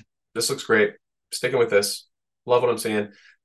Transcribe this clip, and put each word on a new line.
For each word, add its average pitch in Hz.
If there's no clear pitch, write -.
This 117
looks 135
great. 104
Sticking 127
with 113
this. -
Love 120
what 120
I'm 110
seeing. 104